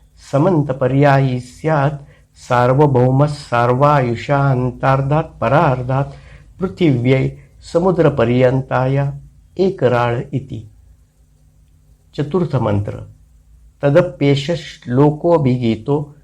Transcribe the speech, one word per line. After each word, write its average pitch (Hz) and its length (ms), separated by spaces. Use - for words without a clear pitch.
समंतपर्यायी 139 1080
स्यात् 151 640
सार्वभौम 131 760
सर्वायुषा 139 1300
अंतार्धात 135 760
परार्धात 131 800
पृथिव्यै 135 680
समुद्रपर्यंताय 135 1400
एकराळ 120 640
इति. 113 360
चतुर्थ 147 400
मंत्र. 110 420
तदप्येष 143 640
श्लोकोऽभिगीतो 143 1700